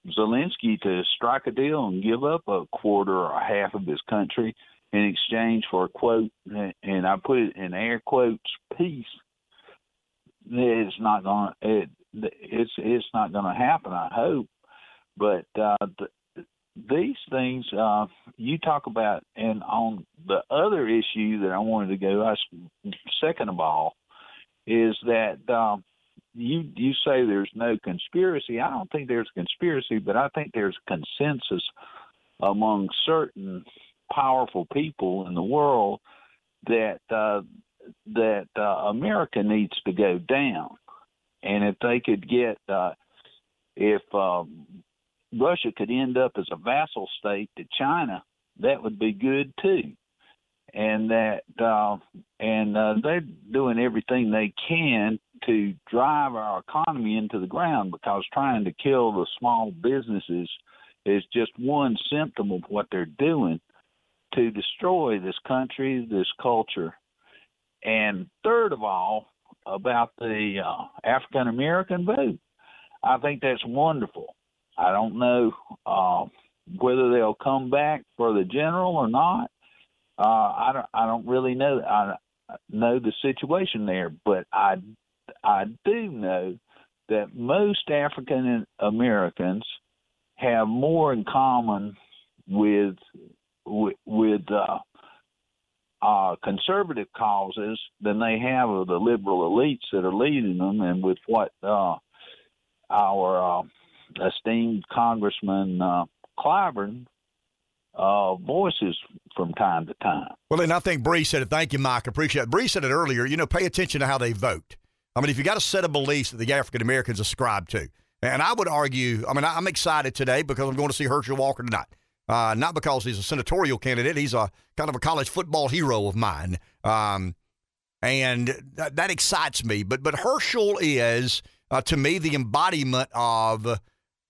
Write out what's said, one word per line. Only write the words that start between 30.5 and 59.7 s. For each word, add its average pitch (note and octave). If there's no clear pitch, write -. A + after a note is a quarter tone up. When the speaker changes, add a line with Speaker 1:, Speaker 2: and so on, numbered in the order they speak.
Speaker 1:
there's G2+
consensus A#2
among G2+
certain G2
powerful C3
people F#2+
in F2+
the F2
world A#2+
that, A2
uh, G#2+
that, A2
uh, A2
America G#2
needs G#2
to G2
go F#2
down. A#2+
And G2+
if G2+
they B2
could G2+
get, A#2+
uh, F2+
if, G#2
uh, F#2
Russia C#3
could G#2+
end B2+
up B2+
as F#2
a F2
vassal A#2
state G2+
to F2+
China, C#3
that C3+
would A2
be A2
good C3+
too. F#3+
And A2
that, A2
uh, G#2+
and, G#2+
uh, G#2+
they're E3
doing B2+
everything A#2+
they G#2+
can A#2
to G#2
drive C#3
our G#2+
economy C#3+
into G#2+
the F#2
ground, B2+
because G2
trying C3
to F2+
kill B2+
the F#2
small A#2